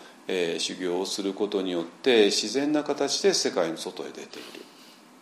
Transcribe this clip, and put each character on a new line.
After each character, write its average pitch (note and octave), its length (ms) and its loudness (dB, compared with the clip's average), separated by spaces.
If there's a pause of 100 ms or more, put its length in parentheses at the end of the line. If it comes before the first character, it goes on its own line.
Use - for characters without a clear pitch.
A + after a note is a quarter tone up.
(260)
え F2 300 0
ー、 - 20 -4
修 - 180 -4
行 F2+ 260 -2
を G2 40 -2
す - 160 -6
る G2 100 0
こ G2+ 140 -2
と G2+ 160 0
に F#2 80 -2
よ F2 120 -2
っ - 20 -4
て、 A2 420 4
自 G2+ 240 2
然 C#3 220 0
な D3 100 2
形 C#3+ 400 0
で G3 120 4
世 - 180 0
界 E2+ 180 2
の D#2 60 -6
外 - 280 -8
へ - 20 -8
出 C#2 60 -10
て C#2 80 -12
い C#2 40 -10
る - 60 -18
っ - 20 -16 (880)